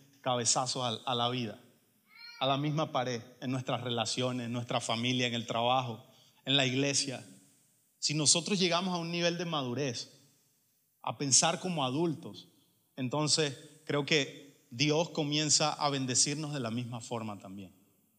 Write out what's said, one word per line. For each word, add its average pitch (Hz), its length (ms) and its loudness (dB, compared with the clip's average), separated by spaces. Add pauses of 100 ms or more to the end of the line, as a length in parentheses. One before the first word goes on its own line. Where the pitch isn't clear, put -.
(200)
cabezazos 127 640 0
a, 113 260 -2
a 127 60 0
la 120 140 2
vida, 120 300 -6 (800)
a 131 60 0
la 135 100 2
misma 147 360 -2
pared, 123 280 -2 (200)
en 127 100 -4
nuestras 127 300 -2
relaciones, 123 680 -2
en 117 60 -4
nuestra 120 280 -2
familia, 123 460 0
en 117 80 -2
el 117 100 -2
trabajo, 120 600 0 (380)
en 135 120 2
la 135 100 4
iglesia. 131 600 0 (720)
Si - 160 0
nosotros 170 460 4
llegamos 180 340 2
a 175 40 0
un 170 120 -4
nivel 170 280 2
de 180 60 -2
madurez, 135 680 -2 (880)
a - 160 -4
pensar 160 400 4
como 170 260 -2
adultos, 131 640 -2 (480)
entonces 143 640 0 (260)
creo 143 220 0
que - 640 -2
Dios 147 400 2
comienza 151 640 2
a 147 180 0
bendecirnos 143 640 0
de 143 60 -4
la 117 100 -4
misma 117 300 -4
forma 110 400 -6
también. 95 340 -14 (440)